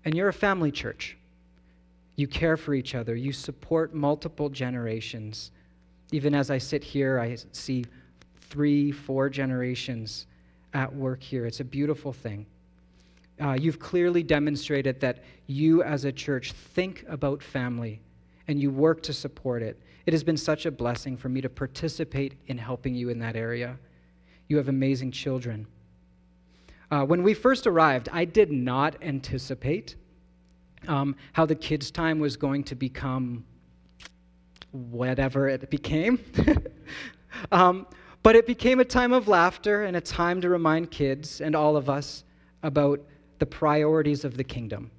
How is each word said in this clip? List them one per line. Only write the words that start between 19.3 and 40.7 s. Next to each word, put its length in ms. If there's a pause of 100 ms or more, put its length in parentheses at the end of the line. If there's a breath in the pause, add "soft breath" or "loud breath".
it. 180 (260 soft breath)
It 80
has 100
been 140
such 280
a 60
blessing 440
for 140
me 120
to 80
participate 840 (140)
in 100
helping 380
you 140
in 100
that 160
area. 420 (680 soft breath)
You 100
have 100
amazing 440
children. 560 (1200 soft breath)
Uh, 140
when 180
we 100
first 340
arrived, 440
I 140
did 260
not 500
anticipate, 960 (920)
um, 280 (180 loud breath)
how 120
the 100
kids' 360
time 280
was 160
going 300
to 100
become 720 (1300)
whatever 760
it 220
became. 500 (160)
<laughs> 280 (880 loud breath)
Um, 340 (360 loud breath)
but 140
it 100
became 340
a 60
time 280
of 140
laughter 560
and 120
a 60
time 400
to 80
remind 420